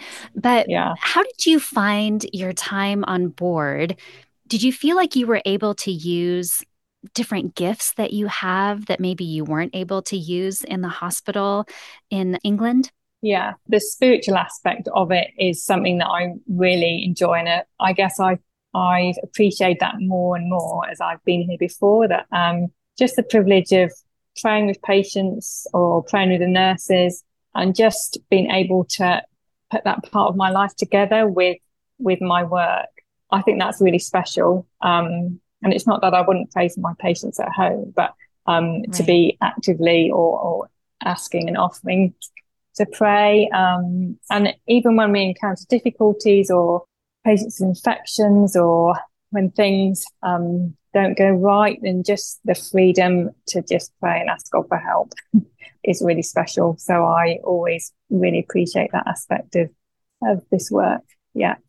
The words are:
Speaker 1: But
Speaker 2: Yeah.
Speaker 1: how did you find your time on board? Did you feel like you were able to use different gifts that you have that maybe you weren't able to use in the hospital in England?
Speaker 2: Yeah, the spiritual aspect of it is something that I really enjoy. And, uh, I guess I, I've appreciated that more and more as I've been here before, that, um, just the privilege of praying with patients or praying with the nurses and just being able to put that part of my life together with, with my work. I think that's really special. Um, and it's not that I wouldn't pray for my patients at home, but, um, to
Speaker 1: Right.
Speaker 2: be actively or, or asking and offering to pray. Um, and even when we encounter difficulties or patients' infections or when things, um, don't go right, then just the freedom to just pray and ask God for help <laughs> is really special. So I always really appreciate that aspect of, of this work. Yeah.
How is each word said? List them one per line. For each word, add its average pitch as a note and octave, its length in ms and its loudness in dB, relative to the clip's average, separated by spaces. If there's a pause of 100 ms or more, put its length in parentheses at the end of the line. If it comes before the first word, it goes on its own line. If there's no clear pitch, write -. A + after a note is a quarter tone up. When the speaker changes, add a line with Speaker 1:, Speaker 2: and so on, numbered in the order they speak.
(360)
Speaker 1:
But A#3+ 340 2
Speaker 2:
Yeah. F3 300 0
Speaker 1:
how - 240 0
did - 220 -6
you D#4+ 140 4
find G#3 640 -2 (100)
your F#3 200 -6
time G3+ 520 -4
on F3+ 240 -2
board? E3 680 -4 (500)
Did G#3+ 140 -4
you B3+ 120 2
feel D#4 220 0
like F#4 200 0
you B3 100 2
were A3+ 200 0
able G3+ 300 -2
to - 160 -8
use F3 720 -4 (520)
different G#3 420 -6
gifts F3+ 380 -4
that - 200 -4
you G#3 140 -4
have G3 600 -4
that F#3+ 120 -4
maybe F#3 240 -4
you D#3 220 -6
weren't D#3 300 -4
able F#3+ 280 -6
to - 140 -8
use F3+ 460 -6
in F#3 180 -6
the F3+ 80 -6
hospital G3+ 760 -4 (440)
in F#3 340 -2
England? A#3 480 0 (300)
Speaker 2:
Yeah, G3+ 320 -2 (140)
the G#3+ 120 4
spiritual G#3+ 580 2
aspect - 560 -4
of F3+ 180 0
it F3 180 0 (100)
is F3+ 240 -2
something F#3 360 0
that E3+ 80 -2
I F3+ 260 -4 (140)
really F3 580 2
enjoy. F3 340 0
And, E3+ 80 -4
uh, E3+ 160 -2 (160)
I F#3 140 0
guess F#3+ 260 -2
I, F#3 180 2 (380)
I've F3+ 480 0
appreciated F#3+ 560 0
that - 200 -2
more F3+ 360 -2
and F3 140 -6
more E3+ 380 -4
as E3+ 140 -12
I've E3+ 240 -6
been F3 160 0
here F3 160 -6
before, G#3 500 2
that, F3 240 -2
um, F3 360 0 (300)
just B3+ 180 0
the B3 80 2
privilege G3 480 4
of F3+ 200 4 (480)
praying G#3+ 280 0
with G3 160 -4
patients G3 920 -2
or E3+ 300 2
praying F#3+ 260 0
with F3+ 120 2
the F3+ 60 0
nurses F#3 760 2 (320)
and F#3 180 0
just - 460 0 (100)
being F#3+ 220 2
able F#3 340 0
to F3+ 380 -2 (480)
put A3 120 -4
that - 280 -4
part G3+ 180 2
of F3+ 60 -2
my F#3+ 160 0
life F#3+ 240 0
together G#3 520 2
with, F3+ 300 0 (400)
with F#3 240 -2
my F3 220 0
work. F3 420 -2 (460)
I G3 100 2
think - 180 2
that's G3+ 220 -2
really F3+ 180 4
special. F3+ 680 -2 (140)
Um, F3 580 -2 (240)
and G3 100 2
it's - 140 -2
not G#3 140 2
that F#3 120 2
I F3+ 80 4
wouldn't F#3 300 0
pray F3 180 0
for F3+ 120 -8
my E3+ 180 -4
patients - 400 -4
at - 100 -4
home, G3 460 -2
but, - 180 -2 (320)
um, E3 380 -2 (100)
to - 80 -2
Speaker 1:
Right. E3 60 0
Speaker 2:
be F3 340 4
actively E3 680 2
or, E3 280 2
or D#3+ 300 -4 (340)
asking F3 440 -4
and F3 100 -4
offering F#3 560 0 (640)
to G#3 100 0
pray. G#3 720 4
Um, F3+ 640 0 (100)
and G#3 240 2 (140)
even A#3 300 4
when G#3+ 140 4
we G3+ 120 2
encounter F#3+ 440 -4
difficulties G#3 840 2
or F3 320 2 (420)
patients' G#3+ 340 2
infections G3+ 960 2
or E3+ 380 4 (380)
when F#3+ 200 0
things, G3 540 0 (160)
um, F3 540 -2 (180)
don't G3 240 2
go G3 140 4
right, G3+ 500 2
then F#3 220 -2
just - 420 -4
the F3+ 100 0
freedom F3+ 760 2 (160)
to F3+ 160 -4
just F3 360 -4
pray E3+ 220 -2
and - 80 -4
ask - 220 -8
God - 160 0
for F3 100 0
help F3 340 -2 (220)
<laughs> G#3 100 6 (400)
is F3+ 220 -2
really E3 160 2
special. E3+ 560 -2
So F3 260 0
I E3+ 400 2
always E3+ 480 -2 (180)
really F3+ 300 0
appreciate F3+ 540 -2
that - 140 -4
aspect - 480 -6
of, E3 140 0 (540)
of G#3 280 -2
this F3+ 200 -2
work. G3 300 0 (320)
Yeah. - 220 -2 (140)